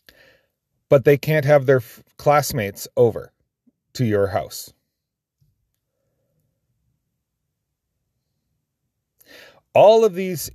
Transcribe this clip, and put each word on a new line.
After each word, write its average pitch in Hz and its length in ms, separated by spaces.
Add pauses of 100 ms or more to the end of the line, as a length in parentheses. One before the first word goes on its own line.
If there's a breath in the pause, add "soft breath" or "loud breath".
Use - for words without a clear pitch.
(880 soft breath)
But 139 160
they 139 140
can't 151 280
have 143 200
their 135 120
f-, - 260 (140)
classmates 139 760
over 113 380 (600)
to 127 120
your 101 220
house. 92 440 (4000 soft breath)
All 214 300
of 196 120
these 185 400